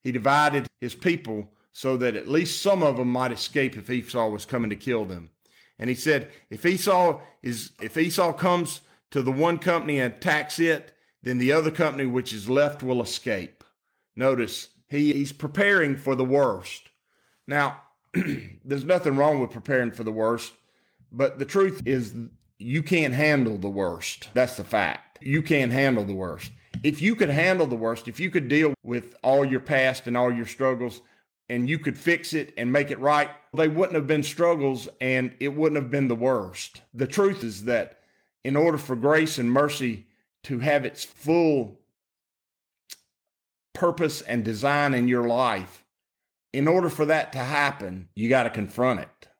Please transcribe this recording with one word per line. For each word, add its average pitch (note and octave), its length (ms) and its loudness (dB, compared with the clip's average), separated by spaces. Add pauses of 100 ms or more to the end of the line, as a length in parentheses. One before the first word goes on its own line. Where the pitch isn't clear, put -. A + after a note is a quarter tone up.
He B2+ 120 -6
divided C#3 560 2 (120)
his B2 140 -8
people A2 580 -4 (200)
so C3 240 -4
that B2 180 0
at - 140 -8
least E3 340 -2
some F#3+ 220 2
of C#3 120 2
them B2 140 0
might B2 220 0
escape C3 440 -2
if G#2+ 140 -12
Esau A#2+ 380 -2
was G#2 180 -6
coming A#2 240 -2
to G#2 60 -4
kill A#2 280 -2
them. F2 260 -12 (460)
And A#2 140 -6
he B2+ 60 -2
said, C#3 340 0 (200)
"If A2 140 -14
Esau F3+ 560 2 (220)
is, A#2 380 -8
if A2 160 -8
Esau E3+ 360 2
comes F3 480 0 (300)
to C#3 120 0
the C3 100 0
one E3 260 2
company E3 400 0
and B2 140 0
attacks D3 460 -2
it, E3 340 0 (300)
then B2 160 -2
the B2+ 140 4
other D#3 180 4
company D3 360 0
which B2+ 260 -2
is G#2+ 160 -10
left C#3+ 340 2
will B2+ 200 0
escape." G2 640 -6 (520)
Notice, B2 540 0 (180)
he, D3 240 2
he's C#3 200 -2
preparing D#3+ 640 2
for C3+ 200 -2
the C3 80 2
worst. B2+ 680 0 (560)
Now, C#3+ 360 -2 (140)
<clears throat> - 680 -6
there's C3+ 200 -4
nothing E3 320 2
wrong C#3+ 240 4
with B2 100 -2
preparing A#2+ 420 -2
for A#2 120 -10
the A2 80 -4
worst, A2 400 -2 (600)
but C3+ 260 0
the C3+ 60 -4
truth G3 420 0
is A#2+ 280 -2 (440)
you C3 240 -4
can't D3 320 2
handle C3+ 420 2
the G2 120 -6
worst. F#2 680 -4
That's B2 220 0
the G2 80 -8
fact. - 580 -2
You C#3+ 200 0
can't C3+ 300 2
handle C3 320 2
the G2 100 -4
worst. F#2 360 -8 (320)
If C#3+ 180 0
you G#3+ 140 2
could G3+ 160 2
handle E3+ 360 2
the B2 100 -4
worst, A2+ 320 -4
if A#2 120 -12
you F3+ 100 -4
could C#3+ 180 -2
deal D3 340 4
with A#2+ 400 -6
all C#3 220 6
your C3 160 0
past C3 460 0
and B2 100 -2
all B2 160 2
your A#2 140 -4
struggles, B2 540 -2 (480)
and B2 200 0
you D#3 100 0
could D3+ 180 -4
fix E3+ 380 0
it D3+ 220 -4
and A#2+ 160 0
make C#3+ 180 2
it A#2 100 -6
right, D3 300 2 (240)
they D#3+ 140 4
wouldn't F3 260 0
have D3 120 0
been D3+ 160 2
struggles C#3+ 680 0 (120)
and B2+ 400 0
it C#3 80 -2
wouldn't D3+ 320 2
have B2 100 -6
been C#3 180 2
the A#2+ 60 2
worst. A2+ 680 -2 (100)
The B2+ 140 -2
truth G3 360 2
is G#2 220 -8
that A#2 360 -2 (440)
in C3+ 100 -2
order D#3 240 4
for C3 160 -4
grace D#3 440 2
and A#2+ 120 2
mercy C3+ 560 0 (380)
to B2+ 140 -6
have C#3+ 260 2
its - 200 -8
full D3 760 2 (1900)
purpose E3 500 0
and A#2 220 -2
design C#3 480 0
in B2 160 2
your A#2+ 180 2
life, A#2 580 -2 (680)
in C#3 160 2
order F3 220 4
for D3+ 160 -2
that D#3 260 0
to C3 60 -8
happen, B2+ 760 -2
you A2 140 -2
gotta A#2+ 220 4
confront A2+ 500 -2
it. - 280 -18 (120)